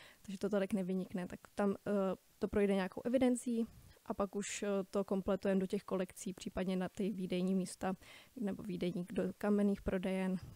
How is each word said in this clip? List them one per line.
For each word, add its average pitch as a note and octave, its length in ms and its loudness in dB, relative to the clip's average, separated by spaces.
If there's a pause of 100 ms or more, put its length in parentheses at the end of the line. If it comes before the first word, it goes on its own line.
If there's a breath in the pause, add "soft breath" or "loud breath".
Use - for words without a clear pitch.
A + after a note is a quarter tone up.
(220 loud breath)
takže G3 160 -8
to G3+ 100 0
tolik G3 260 2
nevynikne. F#3 520 -2
Tak - 140 -10 (140)
tam, G3+ 200 2 (120)
eh, - 40 -2 (480)
to G#3 100 -2
projde G3+ 260 4
nějakou F#3 300 0
evidencí A#3+ 640 2 (400 soft breath)
a G#3+ 80 -4
pak G3+ 220 -2
už, - 260 -4
eh, G3+ 40 -2 (240)
to G3+ 140 2
kompletujeme G3 560 2
do F#3+ 60 0
těch G3+ 180 -2
kolekcí, F#3 500 -4
případně F#3 420 -2
na F#3 120 0
ty G3+ 220 -2
výdejní F#3 440 0
místa F#3+ 400 0 (420 loud breath)
nebo G3 260 -4
výdejník F3+ 500 -2
do F#3 100 0 (160)
kamenných G3+ 440 2
prodejen. F#3+ 540 0 (180)